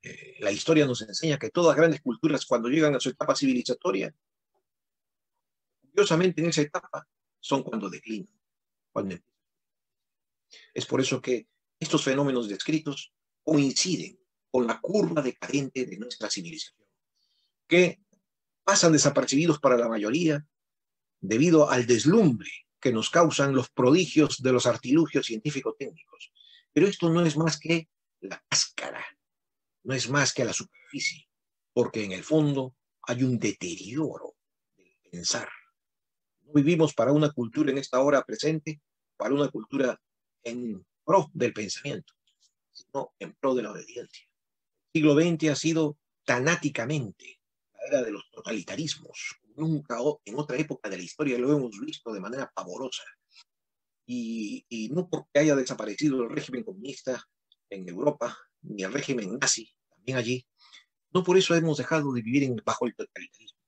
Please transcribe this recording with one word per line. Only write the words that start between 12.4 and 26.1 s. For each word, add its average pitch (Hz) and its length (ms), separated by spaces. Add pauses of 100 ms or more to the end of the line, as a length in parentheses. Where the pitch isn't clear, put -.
descritos 151 640 (300)
coinciden 143 760 (300)
con 127 160
la 113 160
curva 170 400
decadente 131 640
de 95 120
nuestra 113 320
civilización, - 580 (800)
que 175 340 (640)
pasan 175 300
desapercibidos 143 680
para 127 180
la 117 100
mayoría 143 580 (760)
debido 143 500
al 127 160
deslumbre 127 640 (300)
que 131 120
nos 110 180
causan 143 440
los 127 160
prodigios 147 720
de 127 100
los 123 140
artilugios 131 640
científico-técnicos. - 1040 (420)